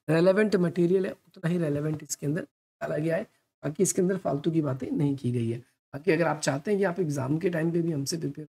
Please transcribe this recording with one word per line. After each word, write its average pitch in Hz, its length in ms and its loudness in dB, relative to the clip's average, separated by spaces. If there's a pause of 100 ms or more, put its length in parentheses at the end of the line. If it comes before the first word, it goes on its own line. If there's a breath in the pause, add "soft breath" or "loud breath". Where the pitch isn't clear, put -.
(100)
रेलेवेंट 190 460 4
मटेरियल 180 500 2
है, 220 60 -6
उतना - 360 -8
ही 180 100 0
रेलेवेंट 151 440 -2
इसके - 240 -8
अंदर 151 160 -2 (380)
डाला 165 180 -4
गया 160 180 0
है, 196 60 -2 (420)
बाकी 151 180 0
इसके 185 200 2
अंदर 185 140 2
फालतू 156 340 -2
की 160 120 2
बातें 139 280 -4
नहीं 143 260 0
की 127 160 -2
गई 117 180 -2
है। 117 80 -6
बाकी - 540 -4
अगर 165 140 4
आप 151 140 -2
चाहते 151 300 -2
हैं 202 80 2
कि 202 60 2
आप 180 160 -2
एग्जाम 143 380 -2
के 190 120 0
टाइम 165 220 -2
पे 170 100 0
भी 165 100 0
हमसे 139 260 -4
प्रिपेयर 151 340 -8